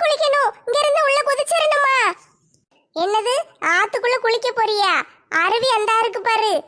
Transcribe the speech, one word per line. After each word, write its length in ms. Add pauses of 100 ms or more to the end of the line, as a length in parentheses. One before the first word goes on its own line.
குளிக்கணும்? 480 (160)
இங்க 160
இருந்து 240
உள்ள 220
குதிச்சிரணுமா? 680 (1000)
என்னது, 380 (400)
ஆத்துக்குள்ள 500
குளிக்க 240 (100)
போறியா? 340 (500)
அருவி 340
அந்தா 260
இருக்கு 260
பாரு, 240 (160)